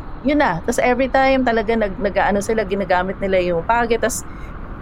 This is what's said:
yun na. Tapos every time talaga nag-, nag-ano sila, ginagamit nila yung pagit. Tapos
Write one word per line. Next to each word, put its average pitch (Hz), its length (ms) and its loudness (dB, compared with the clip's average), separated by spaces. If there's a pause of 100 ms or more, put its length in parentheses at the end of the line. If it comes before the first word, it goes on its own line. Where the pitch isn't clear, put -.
(200)
yun 285 160 2
na. 208 240 2
Tapos - 200 -2
every 247 280 2
time 269 340 4
talaga 226 320 0
nag-, 208 240 0
nag-ano 196 420 0
sila, 220 240 -2
ginagamit 185 540 0
nila 190 240 2
yung 175 200 0
pagit. 226 380 0
Tapos 226 200 -2 (600)